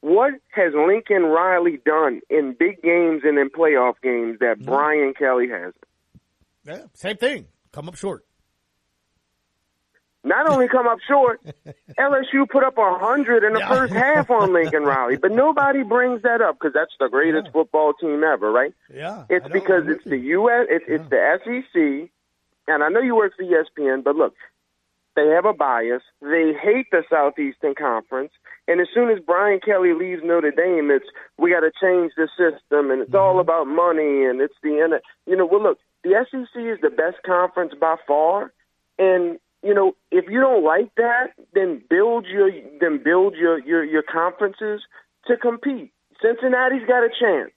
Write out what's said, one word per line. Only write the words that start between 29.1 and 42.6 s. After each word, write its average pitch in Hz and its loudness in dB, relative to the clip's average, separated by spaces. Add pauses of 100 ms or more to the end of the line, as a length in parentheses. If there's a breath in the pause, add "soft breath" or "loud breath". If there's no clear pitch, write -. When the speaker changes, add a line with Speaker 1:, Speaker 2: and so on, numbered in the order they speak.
Speaker 1:
as 208 0
Brian 185 0
Kelly 185 2
leaves 175 -6
Notre 170 2
Dame, 156 0
it's, 135 2 (320 loud breath)
"We 175 2
gotta 160 2 (100)
change 180 2
the 160 -2
system, 147 0
and 131 0
it's 127 -8
all 190 4
Speaker 2:
Mm-hmm. 185 2
Speaker 1:
about 165 0
money, 156 0
and 127 0
it's 143 -4
the 151 0
N-," 160 2 (260 soft breath)
you 185 -2
know, 185 2
well, 196 2
look, 180 0 (240)
the 180 2
S 247 0
E 262 -8
C 233 -10
is 220 -6
the 151 2
best 160 -4
conference 180 0
by 160 0 (140)
far, 160 0 (460)
and, 180 2 (240)
you 202 2
know, 190 2 (160)
if 180 0
you 220 -4
don't 254 4
like 175 0
that, 240 0 (220)
then 175 -2
build 214 2
your, 196 2 (280)